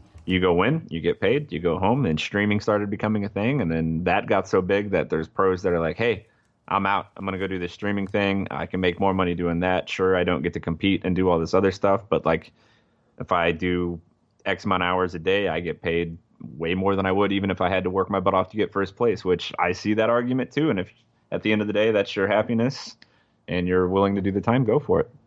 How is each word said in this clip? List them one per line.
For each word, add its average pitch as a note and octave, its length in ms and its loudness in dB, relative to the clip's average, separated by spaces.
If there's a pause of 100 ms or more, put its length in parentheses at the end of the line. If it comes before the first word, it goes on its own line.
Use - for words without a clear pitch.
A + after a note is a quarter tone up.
(260)
you F#2 140 0
go F2+ 140 4
win, A#2 360 2
you D#2+ 120 -6
get E2+ 180 -2
paid, B2 320 0
you D2+ 80 -4
go E2+ 200 0
home. A#2 260 2
And D#2+ 140 0
streaming G#2 400 0
started G#2 320 0
becoming G#2+ 340 -2
a G2 40 -8
thing. B2 320 -2
And E2 100 -2
then D#2+ 320 -2
that F#2 240 0
got F#2+ 200 0
so G2 140 2
big G2 300 0
that E2 180 0
there's D#2+ 180 -2
pros F#2 360 0
that F2+ 100 0
are E2+ 60 0
like, D#2+ 180 -2
"Hey, A2 300 -2 (400)
I'm G2 180 0
out. G2 220 0 (100)
I'm G2 80 -10
gonna F#2+ 140 -4
go F#2+ 80 -2
do F#2 100 -6
this F2 160 -6
streaming G2+ 320 -4
thing. G2 460 0
I - 160 -6
can F#2 140 -4
make F2+ 180 0
more G2 160 2
money F2+ 180 0
doing E2+ 280 -2
that. F#2 280 0
Sure, F#2 260 2
I F2+ 80 2
don't F2 200 0
get E2+ 100 -2
to E2+ 60 -6
compete F2 440 -2
and F2+ 120 0
do F#2 120 2
all E2+ 120 4
this E2 160 0
other F#2+ 160 4
stuff, G2 380 0
but, D#2 140 0
like, D#2+ 280 -2 (680)
if - 120 -10
I F2 200 2
do F2 480 -2 (460)
X G2 200 -2
amount F#2 180 0
of F2 40 2
hours F#2 280 0
a E2+ 40 -8
day, F#2+ 280 0
I E2 120 -2
get E2 220 -6
paid E2+ 360 -2 (380)
way E2 200 -2
more F#2+ 200 0
than F#2+ 120 0
I F#2+ 60 2
would G2 180 2
even G2 180 0
if F#2+ 120 -2
I F2+ 80 2
had F#2 160 0
to F#2 40 -2
work F#2 220 0
my G2 80 0
butt F#2+ 160 2
off F#2+ 140 0
to G#2+ 80 -8
get G2 140 -2
first G2 240 -2
place," A#2 300 -2
which F2+ 320 0
I F2+ 140 2
see G#2 240 -2
that A2 160 2
argument B2 400 0
too. D3+ 180 0
And G2+ 100 0
if F#2+ 80 -6 (440)
at F#2+ 100 -4
the A2 100 0
end G#2+ 100 2
of G#2 60 -2
the G#2 60 -2
day, G#2+ 160 2
that's G2+ 260 0
your G2 120 2
happiness A2+ 680 0 (540)
and F2+ 160 -2
you're F2+ 220 2
willing G2 280 2
to G2 60 0
do G2 80 0
the G2 120 0
time, A#2+ 240 2
go A2 120 2
for F2+ 220 2
it. - 100 -2 (180)